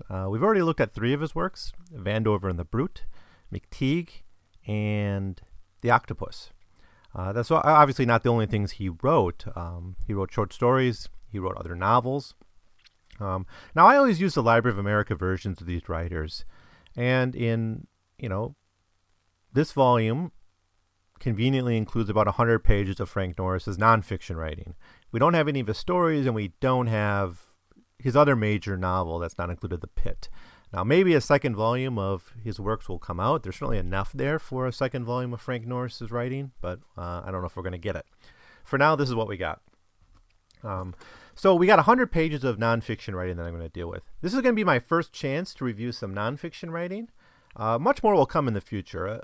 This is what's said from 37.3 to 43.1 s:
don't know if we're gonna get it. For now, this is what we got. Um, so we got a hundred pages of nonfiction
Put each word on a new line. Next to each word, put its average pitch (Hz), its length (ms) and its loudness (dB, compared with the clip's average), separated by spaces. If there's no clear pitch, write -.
don't 92 80 -6
know 87 80 -6
if - 80 -14
we're 92 80 -8
gonna 90 140 -8
get 85 180 -6
it. - 100 -12
For - 160 -2
now, 151 160 4
this 143 140 0
is 117 80 -4
what 110 100 -2
we 101 100 -8
got. 85 240 -6
Um, 92 300 -8
so 190 180 6
we 175 140 4
got 202 100 8
a 156 40 8
hundred 247 280 4
pages 160 320 0
of 123 140 0
nonfiction 113 580 -2